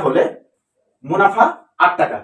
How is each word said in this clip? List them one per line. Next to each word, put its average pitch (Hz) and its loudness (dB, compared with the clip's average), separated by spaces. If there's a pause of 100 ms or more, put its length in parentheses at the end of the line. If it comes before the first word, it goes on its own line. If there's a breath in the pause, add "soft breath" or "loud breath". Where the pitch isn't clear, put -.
হলে 131 0 (800)
মুনাফা 180 2 (380)
আট - 4 (100)
টাকা। - -2